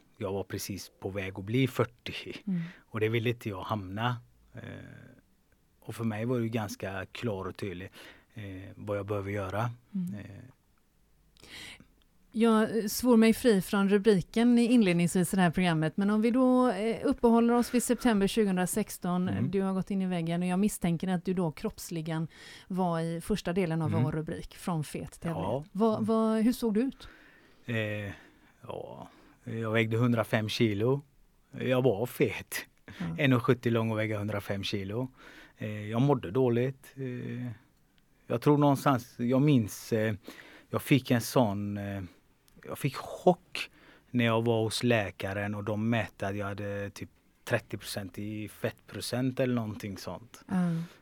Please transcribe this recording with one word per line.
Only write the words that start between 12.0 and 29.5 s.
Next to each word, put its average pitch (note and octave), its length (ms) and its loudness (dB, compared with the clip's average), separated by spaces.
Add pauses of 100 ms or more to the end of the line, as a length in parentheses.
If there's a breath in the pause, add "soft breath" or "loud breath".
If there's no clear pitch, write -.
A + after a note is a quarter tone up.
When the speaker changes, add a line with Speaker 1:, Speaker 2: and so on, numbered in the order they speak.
Speaker 2:
Jag, A3 460 4
eh, G3+ 80 -2
svor A#3+ 320 4
mig A3+ 160 8
fri G#3 280 4
från G3 280 2
rubriken A3 720 4
i A#3+ 60 6
inledningsvis F3+ 680 4
i - 20 0
det F#3+ 60 4
här F3 100 6
programmet, D#3+ 460 0
men G3+ 120 0
om G#3+ 120 2
vi A#3 100 2
då, B3+ 400 4
eh, G3 320 -2
uppehåller A#3 500 4
oss A#3+ 200 2
vid A#3+ 100 4
september A3 440 2
tjugohundrasexton, F#3 1040 0
Speaker 1:
Mm. F#3+ 220 -2
Speaker 2:
du G3 100 0
har F#3+ 120 0
gått F#3+ 180 -4
in F#3+ 100 0
i F#3 60 0
väggen E3+ 340 -2
och F3+ 60 0
jag F3+ 120 0
misstänker F3+ 480 0
att F3+ 180 -2
du F#3 80 0
då F3 180 0
kroppsligen D#3+ 760 -6 (400 loud breath)
var F3 320 0
i E3 220 -4
första F3 320 -4
delen E3 280 0
av D#3 80 0
Speaker 1:
Mm. - 140 2
Speaker 2:
vår D3+ 80 0
rubrik, D#3+ 440 -8
från D#3+ 280 -4
fet - 280 -10 (100)
till E3+ 80 -4
Speaker 1:
Ja. E3 260 -2
Speaker 2:
adled. D3 160 -6
Vad, G#3+ 340 0
vad, A3 380 2
hur B3 100 4
såg A3+ 200 -2
du A3 80 2
ut? - 260 -4 (580 soft breath)
Speaker 1:
Eh, G#2+ 480 -4 (480 soft breath)
ja, - 480 -12 (340 soft breath)
jag A2+ 280 -6